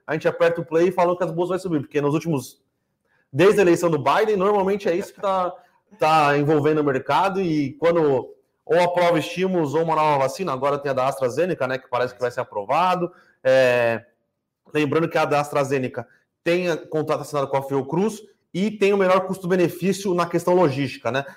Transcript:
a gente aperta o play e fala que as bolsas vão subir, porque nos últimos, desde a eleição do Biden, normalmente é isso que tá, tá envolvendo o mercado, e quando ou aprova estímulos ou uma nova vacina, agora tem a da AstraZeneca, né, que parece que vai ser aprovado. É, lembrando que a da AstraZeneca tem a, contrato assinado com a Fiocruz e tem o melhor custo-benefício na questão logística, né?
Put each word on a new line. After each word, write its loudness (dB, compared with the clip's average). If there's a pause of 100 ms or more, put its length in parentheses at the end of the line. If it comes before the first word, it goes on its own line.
a -4
gente -2
aperta 0
o -6
play 2
e -2
fala 2
que -4
as -4
bolsas -4
vão -6
subir, 0
porque -4
nos 0
últimos, -4 (680)
desde 4
a 6
eleição 4
do 0
Biden, 2
normalmente 0
é 0
isso -8
que -20
tá, -2 (460)
tá 4
envolvendo 2
o 0
mercado, 0
e -2
quando 0 (360)
ou 2
aprova 2
estímulos -2
ou 0
uma -2
nova 2
vacina, -4
agora -2
tem -4
a 0
da 0
AstraZeneca, -2
né, -4
que -16
parece -2
que -14
vai -2
ser -8
aprovado. -2 (320)
É, 2 (720)
lembrando 0
que -4
a 2
da 0
AstraZeneca -2 (380)
tem 0
a, 0
contrato -4
assinado -4
com -2
a 0
Fiocruz -2 (320)
e -2
tem 0
o 2
melhor 4
custo-benefício -2
na 0
questão -2
logística, 0
né? -2 (120)